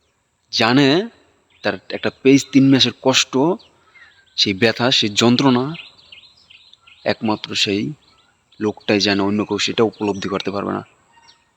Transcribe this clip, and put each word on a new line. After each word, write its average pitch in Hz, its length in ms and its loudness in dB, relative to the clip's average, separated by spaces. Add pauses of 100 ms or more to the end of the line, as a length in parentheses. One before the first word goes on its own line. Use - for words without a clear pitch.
(520)
জানে 139 580 2 (520)
তার 101 120 -4 (160)
একটা 104 220 -6 (100)
পেজ - 300 6
তিন 135 220 4
মাসের 120 180 4 (100)
কষ্ট, - 360 0 (1000)
সেই - 180 -2
ব্যথা, 117 380 0
সেই 113 180 -2
যন্ত্রণা 127 680 0 (1300)
একমাত্র 104 520 -4
সেই 110 380 -4 (680)
লোকটাই 107 400 -2
জানে, 98 220 0
অন্য 101 240 -2
কেউ 104 120 -6
সেটা 101 260 -2
উপলব্ধি 101 460 -4
করতে 95 220 -6
পারবে 98 220 -6
না। 98 120 -8 (720)